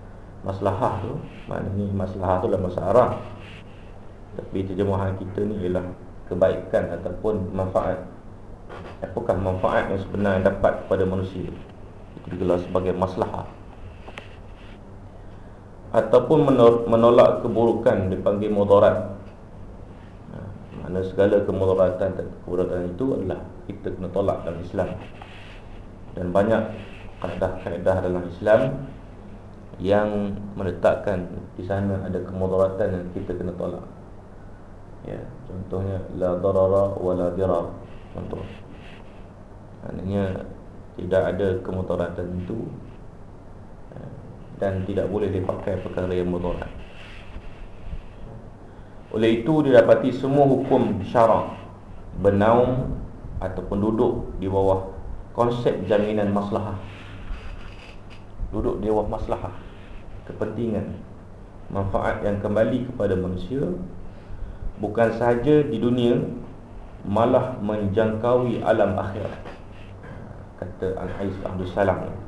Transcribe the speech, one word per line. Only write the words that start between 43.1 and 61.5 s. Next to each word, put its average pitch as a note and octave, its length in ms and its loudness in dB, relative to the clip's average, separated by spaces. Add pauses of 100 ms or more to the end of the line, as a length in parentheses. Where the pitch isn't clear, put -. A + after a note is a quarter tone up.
ya, - 120 -12 (520)
dan F#2+ 320 0
tidak F#2 240 0
boleh G#2 160 2
dipakai F#2 560 -2
perkara F2+ 320 -2
yang F2+ 160 2
mudarat. F2 400 -2 (2500)
Oleh A2+ 320 4
itu, D#3+ 80 4 (100)
didapati B2 540 8
semua C#3 320 6
hukum A2+ 560 4
syarak A2 500 4 (720)
bernaung A#2+ 720 6 (420)
ataupun F#2+ 400 -4
duduk A2 360 4 (260)
di F#2 80 -2
bawah F#2+ 480 2 (400)
konsep A#2+ 480 2
jaminan G#2 480 2
maslahah. G2+ 480 -2 (1700)
Duduk A2+ 320 -2
di G#2 80 0
bawah G#2+ 240 2
maslahah, A2 400 -4 (720)
kepentingan, G#2+ 720 -4 (720)